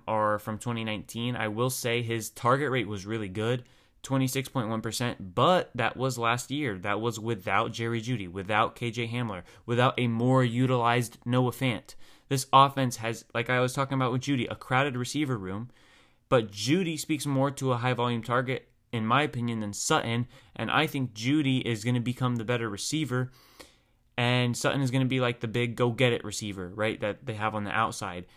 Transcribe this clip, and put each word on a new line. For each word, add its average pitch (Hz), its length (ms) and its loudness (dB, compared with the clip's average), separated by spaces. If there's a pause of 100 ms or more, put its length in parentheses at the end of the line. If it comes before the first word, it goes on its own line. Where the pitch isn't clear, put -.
are 107 320 2
from 107 180 -6
twenty 113 280 -4
nineteen. 113 500 -4
I 110 140 -2
will 117 200 0
say 120 320 -2
his 113 280 -4
target 135 420 2
rate 127 160 0
was 101 180 -8
really 107 220 -4
good, 113 380 -2 (360)
twenty-six 131 460 0
point 110 220 -4
one 113 100 -2
percent, 107 560 -4
but 160 400 4
that 120 220 -2
was 123 200 -2
last 117 340 0
year. 131 260 -2
That 104 240 -2
was 113 180 -2
without 107 540 0
Jerry 117 260 -2
Jeudy, 107 300 -4
without 98 480 0
K 120 120 -4
J 117 200 -4
Hamler, 113 340 -4 (220)
without 120 320 4
a 123 100 2
more 123 380 4
utilized 120 800 2
Noah 123 260 2
Fant. - 440 -2 (340)
This 135 240 0
offense 135 420 6
has, 113 380 -6
like 120 160 -2
I 127 100 2
was 127 140 2
talking 139 220 -2
about 127 180 0
with 127 80 0
Jeudy, 135 280 0
a 104 60 -6
crowded 131 400 0
receiver 131 420 -2
room, 98 320 -6 (600)
but 113 200 4
Jeudy 147 480 2
speaks 143 280 -2
more 139 260 2
to 135 220 0
a 120 40 0
high-volume 120 460 0
target, 123 460 -2 (220)
in 110 140 -2
my 123 180 4
opinion, 120 360 -2
than 104 140 -6
Sutton, 120 540 0 (280)
and 113 160 -4
I 151 160 2
think 131 260 -4
Jeudy 131 460 2
is 110 240 -2
gonna 123 160 2
become 123 380 -2
the 113 80 -4
better 117 240 -2
receiver, 127 600 -2 (840)
and 123 400 2
Sutton 143 240 2
is 131 80 2
gonna 131 160 4
be, 127 140 2
like, 123 220 0
the 117 60 -2
big 120 280 0
go-get-it 120 480 2
receiver, 95 500 -8
right, 107 280 -2
that 101 240 -4
they 113 80 -6
have 107 200 -2
on 104 120 -2
the 98 60 -4
outside, 98 540 -2 (100)